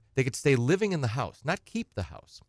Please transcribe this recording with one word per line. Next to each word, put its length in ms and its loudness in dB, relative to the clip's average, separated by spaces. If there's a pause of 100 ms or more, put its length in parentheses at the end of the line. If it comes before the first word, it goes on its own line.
(140)
they 100 2
could 120 -4
stay 200 4
living 360 2
in 100 -2
the 60 0
house, 360 -6
not 220 -4
keep 280 -8
the 100 -4
house. 440 -16